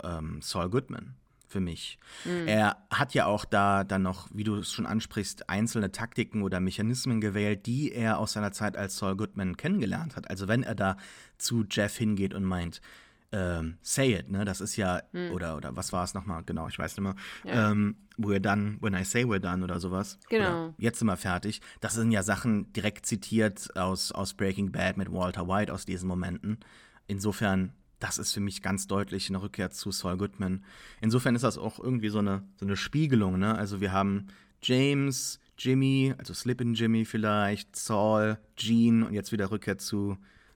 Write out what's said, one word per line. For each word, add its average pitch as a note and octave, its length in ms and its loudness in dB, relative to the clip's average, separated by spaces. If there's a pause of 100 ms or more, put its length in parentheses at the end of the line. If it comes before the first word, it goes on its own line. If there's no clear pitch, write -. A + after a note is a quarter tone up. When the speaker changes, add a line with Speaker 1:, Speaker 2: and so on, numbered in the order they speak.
Speaker 1:
ähm, D#2+ 400 -6
Saul F2+ 280 -2
Goodman. B2+ 440 -2 (340)
Für G2 120 -4
mich. F2 400 -6 (240)
Speaker 2:
Mhm. E3+ 240 -2
Speaker 1:
Er G#2+ 280 4 (140)
hat - 240 0
ja A#2 120 6
auch G#2 180 0
da G2+ 400 4
dann F#2+ 180 0
noch, F#2 320 -4
wie G#2 80 -4
du G#2 140 0
es G2 160 -6
schon - 120 -4
ansprichst, - 640 -4
einzelne G#2 440 0
Taktiken A2 500 -4
oder F#2 160 0
Mechanismen A2 600 0
gewählt, G#2 460 0
die C3 260 0
er A2+ 260 0
aus F#2 140 -2
seiner G#2 180 0
Zeit G2+ 260 -4
als G2 220 -4
Saul F#2+ 180 0
Goodman G2 400 -2
kennengelernt D3+ 600 -2
hat. - 120 -10
Also F#2+ 200 -4
wenn A#2+ 160 2
er A2+ 100 -4
da F#2+ 220 0 (420)
zu A#2 320 0
Jeff G#2 260 0
hingeht G2 380 0
und G2 80 -2
meint, F2+ 380 -2 (500)
ähm, F2 500 -2
"Say C3+ 360 2
it", - 120 -6
ne, G2 160 -2
das F#2+ 160 -4
ist G#2 140 -6
ja, F#2 280 0 (100)
Speaker 2:
Mhm. - 180 -6
Speaker 1:
oder, E2+ 260 -4
oder C#2 200 -8
was F2+ 160 -6
war F#2 100 0
es F#2 120 -4
nochmal? F#2 300 -6
Genau, D#2+ 220 -4
ich - 140 -8
weiß - 160 -6
nicht G2 80 -2
mehr. F#2+ 100 -2 (300)
Speaker 2:
Ja. A2 260 4
Speaker 1:
Ähm, G#2 240 2 (240)
"We're G2+ 220 2
done G2+ 400 2
when G#2 140 0
I F#2 100 0
say A#2+ 180 2
we're A2+ 160 2
done" F#2 240 0
oder F2+ 160 -2
sowas. F#2 400 -4 (100)
Speaker 2:
Genau. F3+ 380 2
Speaker 1:
Oder E3 120 -12
"Jetzt A2+ 200 0
sind A#2+ 80 2
wir F#2+ 100 2
fertig". F#2 440 -2 (200)
Das G#2 140 -4
sind A2+ 160 2
ja G2+ 140 4
Sachen G#2 480 0
direkt - 340 -4
zitiert G#2+ 720 0
aus, F#2 340 0
aus - 240 -4
Breaking G2 380 0
Bad F#2 240 0
mit F2+ 160 -4
Walter F2+ 340 -2
White G2 260 0
aus F#2 140 -8
diesen F#2 220 -4
Momenten. F2+ 500 -2 (480)
Insofern G2 680 0 (260)
das - 200 -4
ist - 140 -4
für G#2 80 -2
mich G2+ 220 -4
ganz G2 240 -2
deutlich G2 420 -2
eine F#2+ 140 -2
Rückkehr G2 280 -4
zu - 200 -8
Saul F2+ 260 -2
Goodman. F#2+ 480 -2 (360)
Insofern A#2+ 340 4
ist A#2 80 0
das A2+ 160 0
auch - 200 -6
irgendwie A#2 320 0
so G#2+ 80 2
eine, G2 240 2 (140)
so G2 100 -6
eine G2 100 0
Spiegelung, A#2 600 4
ne? G#2+ 180 4
Also G2+ 240 -2
wir F#2+ 120 2
haben G2 340 2 (360)
James, C#3 800 2 (180)
Jimmy, C3+ 600 4
also - 160 -12
Slippin' A#2+ 400 0
Jimmy A2+ 300 4
vielleicht, G#2 720 0
Saul, G#2+ 600 4 (180)
Gene A#2 500 6
und - 80 -4
jetzt G2+ 180 -4
wieder G2+ 180 0
Rückkehr G2+ 280 0
zu, G2+ 400 -2 (380)